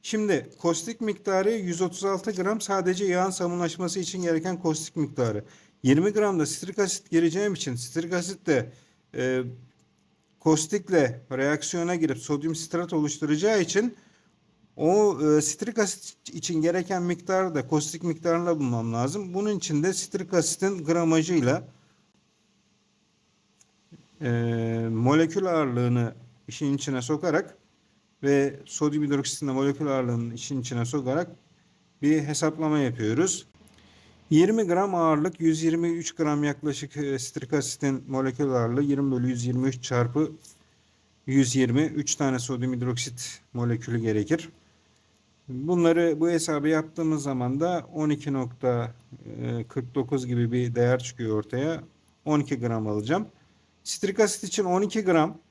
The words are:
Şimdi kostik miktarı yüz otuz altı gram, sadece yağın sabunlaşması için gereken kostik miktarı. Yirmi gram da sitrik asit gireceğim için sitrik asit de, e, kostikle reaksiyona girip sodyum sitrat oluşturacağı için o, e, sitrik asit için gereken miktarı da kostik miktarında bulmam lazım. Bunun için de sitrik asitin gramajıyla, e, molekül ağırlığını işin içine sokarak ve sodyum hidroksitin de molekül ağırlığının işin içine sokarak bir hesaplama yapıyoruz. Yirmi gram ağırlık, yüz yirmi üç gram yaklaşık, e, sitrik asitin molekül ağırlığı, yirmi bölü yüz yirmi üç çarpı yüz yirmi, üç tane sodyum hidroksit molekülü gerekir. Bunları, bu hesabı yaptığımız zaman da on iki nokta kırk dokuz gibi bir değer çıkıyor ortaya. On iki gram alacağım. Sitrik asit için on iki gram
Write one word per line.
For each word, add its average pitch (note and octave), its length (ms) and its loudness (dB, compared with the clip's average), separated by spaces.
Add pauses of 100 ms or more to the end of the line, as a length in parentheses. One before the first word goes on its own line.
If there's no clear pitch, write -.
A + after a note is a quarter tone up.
Şimdi G#3 560 0
kostik F3 420 -2
miktarı G3+ 500 0
yüz F#3 320 -2
otuz F3+ 220 -4
altı G3 280 -2
gram, G3 280 -2
sadece F#3 440 0
yağın F#3 260 2
sabunlaşması F3 720 -2
için F3+ 220 -6
gereken E3+ 380 0
kostik D#3 360 -2
miktarı. A#2+ 480 -2 (380)
Yirmi D3+ 280 6
gram G3+ 280 2
da D3+ 80 2
sitrik F3+ 320 -8
asit G3 320 -2
gireceğim E3+ 440 2
için C3+ 200 -6
sitrik E3 380 -6
asit F3+ 340 -4
de, C3+ 260 2 (420)
e, B2+ 280 0 (960)
kostikle D#3 840 2 (120)
reaksiyona D3+ 600 0
girip D3+ 240 0
sodyum D3+ 360 -2
sitrat E3+ 380 -4
oluşturacağı D#3 680 0
için G#3 360 0 (800)
o, F#3 440 4
e, D3+ 220 6
sitrik G#3+ 360 -4
asit - 560 -4
için D#3+ 280 -2
gereken F3+ 400 0
miktarı F3 520 -2
da B2+ 140 -2
kostik D3+ 340 -2
miktarında E3+ 560 0
bulmam A#2 340 -2
lazım. E3+ 420 -4
Bunun G#3 220 -2
için D#3 260 -2
de F#3+ 100 0
sitrik - 420 -6
asitin F3+ 500 0
gramajıyla, D#3+ 840 2 (2500)
e, C3 100 -2 (600)
molekül D#3+ 560 4
ağırlığını B2 680 0 (340)
işin C#3 280 -2
içine C3+ 260 -4
sokarak D3+ 540 -2 (680)
ve C#3 420 2
sodyum D3+ 400 0
hidroksitin C#3 440 -2
de C3 40 -2
molekül C#3 340 0
ağırlığının A#2+ 440 0
işin B2 300 -6
içine A#2+ 240 -2
sokarak C#3 460 -2 (720)
bir D3+ 200 4
hesaplama D3+ 560 0
yapıyoruz. B2 680 0 (840)
Yirmi F#3 320 6
gram F#3 320 2
ağırlık, D#3+ 460 2
yüz D#3+ 220 2
yirmi E3 260 2
üç E3+ 240 -4
gram D3 320 0
yaklaşık, C#3+ 520 -4
e, C#3 220 -2
sitrik B2+ 340 -8
asitin C3+ 560 -2
molekül C3 420 0
ağırlığı, A#2+ 320 2
yirmi C#3 300 2
bölü B2 160 0
yüz A#2+ 180 -2
yirmi B2+ 220 0
üç B2+ 140 -6
çarpı B2 500 0 (920)
yüz C3 300 4
yirmi, B2+ 260 4
üç D3 340 -2
tane C3+ 220 0
sodyum B2+ 340 -4
hidroksit B2 720 -6 (100)
molekülü A#2+ 460 -2
gerekir. A2 500 0 (1000)
Bunları, E3 720 4
bu E3+ 100 4
hesabı D#3 380 0
yaptığımız D#3+ 540 0
zaman C3 380 -2
da F3 340 0
on D3+ 160 0
iki D3 220 -2
nokta B2 600 -2 (760)
kırk B2 260 -8
dokuz B2+ 320 -2
gibi A#2+ 260 0
bir B2 220 0
değer A#2+ 240 4
çıkıyor A2+ 400 -2
ortaya. C#3+ 460 -4 (400)
On D3+ 160 2
iki C3+ 160 -2
gram A#2 300 -2
alacağım. A2 420 -2 (560)
Sitrik G3 360 -4
asit G#3 240 2
için G3 200 -2
on F#3 180 2
iki G#3 220 -2
gram D#3+ 340 4 (120)